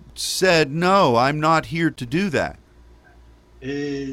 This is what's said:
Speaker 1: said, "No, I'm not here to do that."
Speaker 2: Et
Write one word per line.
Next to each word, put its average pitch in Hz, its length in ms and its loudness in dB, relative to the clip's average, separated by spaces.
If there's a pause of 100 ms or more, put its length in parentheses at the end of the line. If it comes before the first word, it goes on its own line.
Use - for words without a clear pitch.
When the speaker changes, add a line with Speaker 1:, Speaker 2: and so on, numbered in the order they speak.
(140)
Speaker 1:
said, 165 560 0
"No, 170 460 2
I'm 135 240 2
not 156 260 2
here 156 240 -2
to - 160 -8
do 170 240 -2
that." 98 260 -2 (1040)
Speaker 2:
Et 139 500 -6